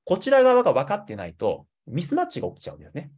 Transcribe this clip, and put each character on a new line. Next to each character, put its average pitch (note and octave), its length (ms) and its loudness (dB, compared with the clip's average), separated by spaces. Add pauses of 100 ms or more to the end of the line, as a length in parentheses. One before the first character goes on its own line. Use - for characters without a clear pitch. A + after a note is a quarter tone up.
こ F3+ 120 -2
ち - 140 -4
ら C4+ 140 6
側 B3 180 6
が F3+ 100 4
分 C#3 160 0
か G3+ 80 -4
っ G#3 100 -10
て G#2+ 100 -12
な F#2+ 100 -10
い F2 80 -14
と、 - 320 -4 (220)
ミ C#3+ 140 -6
ス C4+ 120 -6
マ F4 80 0
ッ F4 60 -4
チ - 120 -12
が F3+ 100 -4
起 - 40 -14
き - 60 -20
ち - 100 -14
ゃ - 40 -12
う - 20 -20
ん - 20 -20
で - 100 -20
す - 60 -18
ね。 C#3+ 240 -12